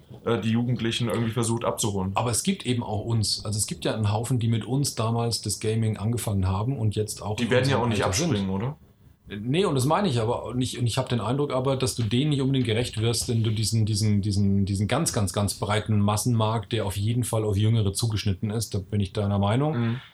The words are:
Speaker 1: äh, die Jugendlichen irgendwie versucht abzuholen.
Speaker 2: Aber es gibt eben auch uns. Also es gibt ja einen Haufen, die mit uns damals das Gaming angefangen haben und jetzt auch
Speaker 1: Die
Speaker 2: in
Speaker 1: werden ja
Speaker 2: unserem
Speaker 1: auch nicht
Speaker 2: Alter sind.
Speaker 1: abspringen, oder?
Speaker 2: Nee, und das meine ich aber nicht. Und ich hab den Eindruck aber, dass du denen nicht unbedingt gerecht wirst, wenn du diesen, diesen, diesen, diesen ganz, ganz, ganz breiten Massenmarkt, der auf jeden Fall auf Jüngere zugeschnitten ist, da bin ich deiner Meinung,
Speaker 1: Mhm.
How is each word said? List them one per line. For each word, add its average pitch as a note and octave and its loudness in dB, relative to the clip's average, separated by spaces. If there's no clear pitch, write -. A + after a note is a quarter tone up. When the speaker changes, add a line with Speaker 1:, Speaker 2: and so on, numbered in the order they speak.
Speaker 1:
äh, A2+ 2
die G#2+ 0
Jugendlichen A#2 0
irgendwie A2+ 0
versucht A#2 0
abzuholen. F#2+ 0
Speaker 2:
Aber A2 0
es G#2+ -2
gibt G3 -2
eben A#2+ 0
auch G#2 -4
uns. A2+ -2
Also G#2 -2
es G2+ 0
gibt - -8
ja C#3 0
einen G#2+ 0
Haufen, A#2+ 0
die A2+ 0
mit A2+ 0
uns C#3 -2
damals A#2 -2
das G2+ -6
Gaming A2 0
angefangen G#2 0
haben A2 0
und A2 0
jetzt - -4
auch G2+ -4
Speaker 1:
Die B2 -2
Speaker 2:
in A#2 0
Speaker 1:
werden B2+ 4
ja C3+ 4
Speaker 2:
unserem A#2 2
Speaker 1:
auch A#2+ 0
nicht G#2 0
Speaker 2:
Alter F#2+ 0
sind. E3 0
Speaker 1:
abspringen, G2 0
oder? A2 -4
Speaker 2:
Nee, A#2+ -2
und F3 0
das B2+ 2
meine F3+ 2
ich A#2+ 2
aber A2 -2
nicht. B2 -2
Und A#2+ 0
ich A2+ 0
hab B2 -2
den A#2+ 0
Eindruck C3+ 0
aber, C3 0
dass C3 -2
du A#2+ -2
denen B2 2
nicht C#3 2
unbedingt C3 2
gerecht A#2+ 0
wirst, A2+ 0
wenn A2+ 2
du A2 2
diesen, A2 2
diesen, G#2 2
diesen, G2 2
diesen G2 0
ganz, D3 0
ganz, G#2+ 0
ganz G2+ 0
breiten G#2+ 0
Massenmarkt, G#2+ 0
der A2 -2
auf G2 -4
jeden A#2 0
Fall A2+ -2
auf G#2 2
Jüngere G#2+ 4
zugeschnitten G#2 -2
ist, A2 -4
da G#2 0
bin G#2 -2
ich F#2+ -2
deiner G2+ 0
Meinung, B2 2
Speaker 1:
Mhm. A#2 -2